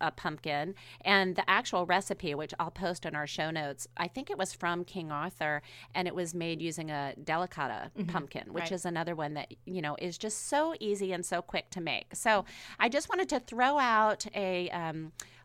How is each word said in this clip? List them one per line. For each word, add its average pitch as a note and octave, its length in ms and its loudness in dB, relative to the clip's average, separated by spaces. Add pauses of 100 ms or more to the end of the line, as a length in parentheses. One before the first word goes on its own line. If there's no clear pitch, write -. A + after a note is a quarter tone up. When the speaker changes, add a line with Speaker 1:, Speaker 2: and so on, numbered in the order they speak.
Speaker 1:
a D#3+ 100 2
pumpkin, D#3 640 -2 (260)
and F#3+ 360 6
the - 120 2
actual F#3+ 360 4
recipe, F3+ 500 2
which D3+ 240 -6
I'll E3 120 -2
post F3+ 340 -4
in D#3 100 -4
our D3 100 0
show D#3 260 -2
notes, D3+ 440 -4
I F3 140 -4
think C4 200 -8
it G4+ 80 -2
was F#3+ 160 -2
from F3 300 0
King E3+ 280 -6
Arthur, D3+ 500 -2 (340)
and F3+ 140 2
it - 60 -6
was E3+ 200 -2
made E3 260 -2
using D#3+ 300 -4
a C#3+ 220 -2 (100)
delicata D#3 720 -2
Speaker 2:
Mm-hmm. F3 140 -2
Speaker 1:
pumpkin, D#3 320 -4 (100)
which E3+ 100 -2
Speaker 2:
Right. E3 100 -2
Speaker 1:
is F3+ 120 -4
another E3 300 -2
one D3+ 200 -2
that, - 180 -6 (120)
you F#3 160 -4
know, D3 200 -2
is F3 160 -4
just - 320 -4
so D#4 320 4
easy G3 320 0
and F3 120 -2
so F3 160 0
quick - 300 -4
to - 100 -6
make. C#3+ 340 -4
So G#3+ 280 4 (340)
I A3+ 120 6
just C#4 180 0
wanted F4+ 220 2
to C4+ 100 2
throw B3 400 4
out A3 460 6 (100)
a, F#3 360 0
um, D#3+ 420 -4 (320)